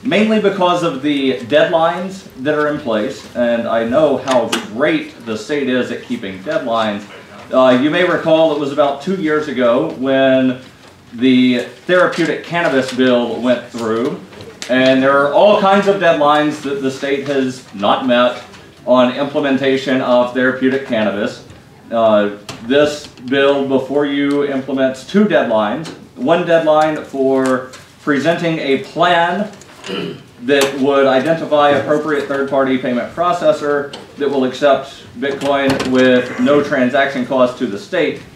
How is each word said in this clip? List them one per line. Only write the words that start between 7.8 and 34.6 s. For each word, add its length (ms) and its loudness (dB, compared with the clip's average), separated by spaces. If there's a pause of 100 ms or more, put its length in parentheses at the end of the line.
you 80 2
may 160 2
recall 500 2
it 40 -4
was 120 -4
about 300 0
two 160 -4
years 320 -2
ago 460 0
when 680 2 (540)
the 480 4 (220)
therapeutic 600 0
cannabis 480 -2
bill 480 0
went 260 -2
through, 540 -4 (480)
and 340 4
there 140 4
are 160 2
all 260 6
kinds 280 4
of 140 2
deadlines 600 2
that 200 -4
the 80 0
state 380 -4
has 380 -2 (100)
not 320 0
met 340 2 (440)
on 300 4
implementation 840 0
of 340 2
therapeutic 520 0
cannabis. 600 -4 (460)
Uh, 460 2 (260)
this 440 0
bill 600 0
before 380 0
you 400 0
implements 600 -4
two 200 2
deadlines. 640 0 (260)
One 320 0
deadline 560 2
for 680 0 (300)
presenting 580 -2
a 260 -2
plan 640 0 (920)
that 360 0
would 280 2
identify 640 2
appropriate 560 0
third-party 500 0
payment 380 -4
processor 760 0 (260)
that 120 -2
will 160 0
accept 580 0 (140)